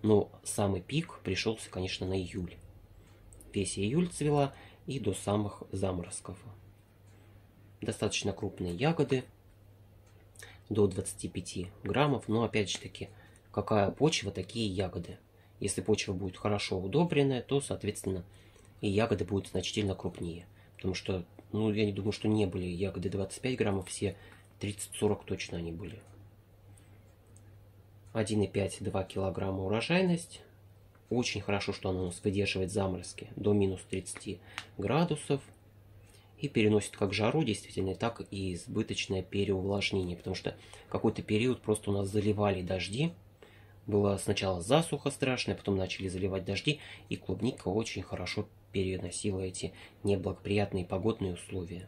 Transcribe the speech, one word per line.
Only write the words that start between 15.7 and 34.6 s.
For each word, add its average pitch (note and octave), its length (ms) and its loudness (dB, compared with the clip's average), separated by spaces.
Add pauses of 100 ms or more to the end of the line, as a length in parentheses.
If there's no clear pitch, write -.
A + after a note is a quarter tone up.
почва G#2 320 2
будет F#2 240 -4
хорошо G#2 420 0
удобренная, C3+ 640 2
то, C#3 180 0
соответственно, G2 640 -4 (580)
и G#2+ 80 0
ягоды G2+ 360 2
будут G2 220 0
значительно F#2+ 480 0
крупнее. F2 500 -6 (300)
Потому F#2 180 -2
что, F#2 320 -2 (260)
ну, G#2+ 220 2
я G#2+ 120 4
не G2+ 80 0
думаю, G#2 180 -2
что - 160 -2
не G#2+ 180 6
были F#2 200 -2
ягоды F#2 440 -2
двадцать G2 320 -4
пять B2+ 160 0
граммов, G2 300 -2
все G2 280 -4 (440)
тридцать-сорок - 680 -2
точно F#2+ 320 -6
они E2+ 140 -6
были. F2+ 280 -10 (2000)
Один G#2+ 300 2
и F#2+ 60 4
пять-два G2 560 -2
килограмма F#2+ 600 -2
урожайность. E3+ 800 2 (680)
Очень A2+ 320 0
хорошо, G2+ 300 0
что - 180 -2
она F#2 120 0
у F#2 40 0
нас F2 180 -6
выдерживает F#2+ 480 2
заморозки F#2+ 640 -2
до G#2 180 4
минус F#2+ 340 4
тридцати - 520 -6 (380)